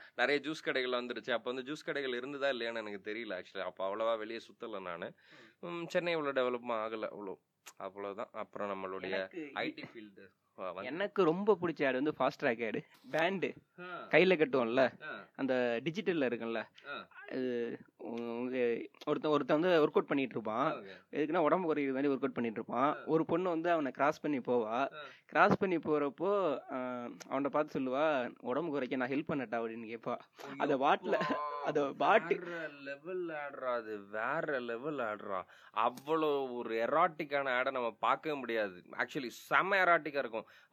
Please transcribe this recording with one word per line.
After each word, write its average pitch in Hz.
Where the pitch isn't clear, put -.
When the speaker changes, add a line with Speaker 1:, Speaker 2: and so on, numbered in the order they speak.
Speaker 1:
நிறைய 131
ஜூஸ் 147
கடைகள் 127
வந்துருச்சு. 120
அப்ப 120
வந்து 131
ஜூஸ் 151
கடைகள் 143
இருந்ததா 135
இல்லையான்னு 117
எனக்கு 104
தெரியல 104
actually. -
அப்ப 95
அவ்வளவா 113
வெளியே 110
சுத்தல 107
நானு. 90
Speaker 2:
ம். 180
Speaker 1:
ம், 170
சென்னை 175
இவ்வளவு 139
டெவலப்மெண்ட் 120
ஆகல 110
அவ்வளோ. 98
அவ்வளவுதான். 101
அப்புறம் 104
நம்மளுடைய 95
Speaker 2:
எனக்கு 98
Speaker 1:
ஐ 113
டி -
ஃபீல்டு. 101
வா, 92
வந்து 98
Speaker 2:
எனக்கு 196
ரொம்ப 190
பிடிச்ச 156
ஆடு 131
வந்து 151
ஃபாஸ்ட் 135
ட்ராக் 120
ஆடு. 110
பேண்டு 165
Speaker 1:
ஆ. 175
Speaker 2:
கையில 180
கட்டுவோம்ல, 131
Speaker 1:
ஆ. 113
Speaker 2:
அந்த 123
டிஜிட்டல்ல 165
இருக்கும்ல, 117
Speaker 1:
ஆ. 123
Speaker 2:
அது 120
உ-, -
உங்க 117
ஒருத்தன், 151
ஒருத்தன் 147
வந்து 180
ஒர்க் 156
அவுட் 202
பண்ணிட்டு 135
இருப்பான். 120
Speaker 1:
ஓகே. 98
Speaker 2:
எதுக்குன்னா, 151
உடம்பு 160
குறைக்கிறது 143
மாதிரி 135
ஒர்க் 139
அவுட் 127
பண்ணிட்டு 117
இருப்பான். 127
Speaker 1:
ஆ. -
Speaker 2:
ஒரு 160
பொண்ணு 175
வந்து 165
அவனை 151
கிராஸ் 139
பண்ணி 151
போவா. 123
Speaker 1:
ஆ. 123
Speaker 2:
கிராஸ் 196
பண்ணி 185
போறப்போ, 156
ஆ, 127
அவன்கிட்ட 135
பார்த்து 151
சொல்லுவா, 135
"உடம்பு 143
குறைக்க 135
நான் 127
ஹெல்ப் 139
பண்ணட்டா?" 123
அப்படின்னு 117
கேட்பா. 117
Speaker 1:
ஐயோ, 139
Speaker 2:
அந்த 143
பாட்டில, 185
Speaker 1:
அப்பா. -
Speaker 2:
அந்த 143
பாட்டு 175
Speaker 1:
வேற 170
லெவல் 147
ஆடுறா 143
அது, 110
வேற 127
லெவல் 123
ஆடுறா. 104
அவ்வளோ 135
ஒரு 113
எராட்டிக்கான 143
ஆடை 127
நம்ம 123
பார்க்கவே 139
முடியாது. 107
Actually, 127
செம்ம 160
எராட்டிக்கா 170
இருக்கும். 113